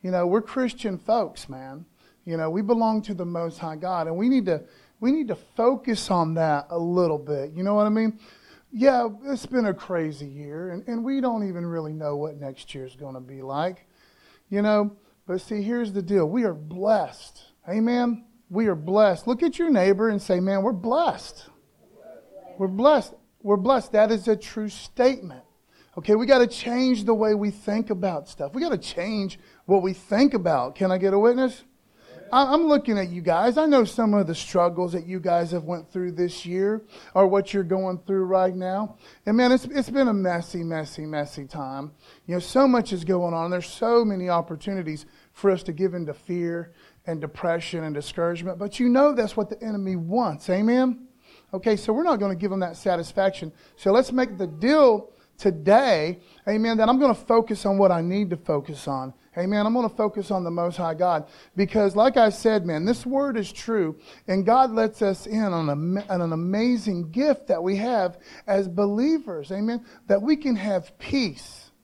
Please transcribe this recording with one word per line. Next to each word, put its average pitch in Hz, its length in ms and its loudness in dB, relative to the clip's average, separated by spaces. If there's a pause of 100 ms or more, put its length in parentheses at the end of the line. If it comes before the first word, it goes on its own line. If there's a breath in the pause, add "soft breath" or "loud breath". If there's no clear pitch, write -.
You 185 80 -6
know, 180 160 2
we're 202 160 2
Christian 226 560 -4
folks, - 500 -2
man. 135 380 -16 (380 soft breath)
You 165 120 -6
know, 160 140 -2
we 190 140 -2
belong 220 400 0
to 208 100 -8
the 175 140 -6
Most 170 320 -6
High 156 160 -8
God, 170 320 -4
and 165 100 -4
we 220 100 0
need 254 200 2
to, 156 160 -2 (360 soft breath)
we 240 120 0
need 294 160 0
to 202 80 -4
focus 247 760 -2
on 165 240 2
that 156 380 0
a 170 80 -2
little 170 400 0
bit. 143 320 -6
You 165 100 -8
know 202 140 0
what 208 100 4
I 214 40 2
mean? 220 300 0 (520 loud breath)
Yeah, 247 360 4 (180)
it's 277 200 -6
been 240 220 0
a 190 80 0
crazy 156 500 -6
year, 147 460 -12
and, 180 160 -10
and 233 160 -6
we 269 180 -2
don't 226 260 -2
even 175 160 -6
really 165 300 -6
know 151 220 -6
what 147 240 -8
next 135 340 -14
year's 131 220 -14
gonna 131 260 -14
be 135 220 -16
like, 151 420 -6 (640 soft breath)
you 202 140 0
know? 208 340 2 (300 soft breath)
But 185 140 -4
see, 214 200 -6
here's 226 320 -4
the 196 80 -4
deal. 175 260 2
We 233 180 0
are 175 100 -2
blessed. 180 840 -2 (300)
Amen? 233 560 0 (240)
We 214 160 0
are 196 80 2
blessed. 185 540 2
Look 247 160 0
at 330 160 0
your 330 100 0
neighbor 196 400 4
and 202 100 0
say, 185 200 0
"Man, 190 240 0
we're 240 80 2
blessed." 240 800 -2 (1040)
We're 190 100 -2
blessed. 240 460 4 (300)
We're 202 140 2
blessed. 233 340 0
That 214 200 4
is 220 160 0
a 214 80 4
true 214 340 -8
statement. 220 720 -2 (540 soft breath)
Okay, 208 180 2
we 226 100 0
gotta 254 200 6
change 240 600 -2
the 226 80 2
way 214 220 2
we 208 160 -2
think 214 380 -4
about 180 380 -4
stuff. 143 260 -10
We 262 80 -4
gotta 302 160 -2
change 196 640 -6 (260 soft breath)
what 190 160 4
we 190 120 -2
think 247 400 2
about. 165 420 0
Can 185 160 0
I 185 60 2
get 190 160 2
a 196 40 4
witness? 247 460 2 (680 loud breath)
I, 269 200 4
I'm 320 140 4
looking 285 300 4
at 185 100 -2
you 175 140 -8
guys. 180 360 2
I 311 80 4
know 269 200 6
some 220 280 0
of 202 140 4
the 165 80 -4
struggles 175 560 0
that 170 140 -6
you 180 160 -8
guys 170 300 0
have 175 120 -4
went 160 260 -8
through 180 220 -4
this 175 340 -4
year 196 380 -2 (300 loud breath)
or 190 140 6
what 196 260 2
you're 196 100 0
going 185 360 -2
through 190 260 -2
right 185 280 2
now. 185 440 -6 (280 loud breath)
And 214 120 2
man, 247 160 4
it's, 254 100 2
it's 277 260 -4
been 262 200 2
a 214 40 2
messy, 175 520 -2
messy, 156 400 -8
messy 147 400 -8
time. 139 480 -10 (320 soft breath)
You 175 80 -6
know, 180 60 -2
so 262 280 2
much 247 240 2
is 175 140 -6
going 175 280 0
on. 165 160 -4
There's 180 160 -4
so 233 380 2
many 185 240 -2
opportunities 170 760 -4 (260 soft breath)
for - 180 0
us 185 140 0
to 180 80 -8
give 170 220 -2
into 160 200 -8
fear 170 600 -6 (340 soft breath)
and 165 140 -6
depression 165 640 -4
and 151 100 -6
discouragement. 170 640 -4
But 202 220 -6
you 247 80 4
know 277 240 6
that's 226 240 -2
what 208 120 -4
the 214 140 -12
enemy 196 320 -4
wants. 175 540 -4
Amen? 240 580 2 (460 soft breath)
Okay, 202 240 0
so - 160 -2
we're 285 100 0
not 302 160 2
gonna 196 160 0
give 185 160 -2
him 196 80 -2
that 170 160 -4
satisfaction. 180 800 -2 (240 soft breath)
So 196 160 2
let's 247 180 4
make 247 260 -2
the 190 100 -4
deal 226 680 4 (240 soft breath)
today, 180 840 2 (260 soft breath)
amen, 220 300 0
that 220 100 4
I'm 254 100 4
gonna 262 160 4
focus 226 520 0
on 196 120 2
what 196 140 6
I 170 80 2
need 185 300 0
to 170 80 -4
focus 143 500 -4
on. 131 260 -6 (240 soft breath)
Amen. 208 280 0
I'm 226 80 0
gonna 240 160 0
focus 208 420 -4
on 185 140 -2
the 170 40 -4
Most 170 280 -2
High 165 160 -4
God 160 340 0 (300 loud breath)
because, 202 360 2
like 226 220 4
I 226 140 8
said, 208 360 0
man, 165 200 -2
this 233 200 0
word 269 300 -2
is 208 160 -4
true, 180 480 -2 (300 loud breath)
and 190 160 0
God 247 260 6
lets 220 300 0
us 196 260 -2
in 214 160 0
on, 170 240 0
a, 180 460 -2
on 175 80 0
an 165 100 -2
amazing 185 800 -2
gift 277 360 0
that 165 140 0
we 190 140 0
have 202 420 -2 (300 loud breath)
as 196 220 0
believers. 202 840 -2
Amen. 226 320 -4 (240 loud breath)
That 196 140 2
we 294 160 2
can 269 180 0
have 190 440 -4
peace. - 720 -6 (140)